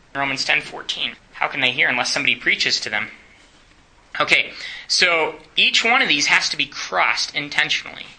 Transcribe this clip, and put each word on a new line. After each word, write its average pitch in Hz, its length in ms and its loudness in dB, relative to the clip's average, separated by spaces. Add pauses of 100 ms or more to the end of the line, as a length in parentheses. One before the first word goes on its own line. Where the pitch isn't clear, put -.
(160)
Romans 139 300 -2
ten 147 160 2
fourteen, 151 540 -8 (180)
"How - 140 -2
can 151 120 -6
they 127 120 2
hear 151 180 2
unless 123 240 0
somebody 131 220 2
preaches 170 460 0
to - 80 -6
them?" 107 220 -4 (1080)
Okay, 147 340 2 (340)
so 170 480 2 (220)
each 233 260 4
one 240 180 4
of 233 60 0
these 147 200 2
has 175 220 4
to - 80 -6
be 147 80 0
crossed - 680 -2
intentionally. 147 720 -2 (140)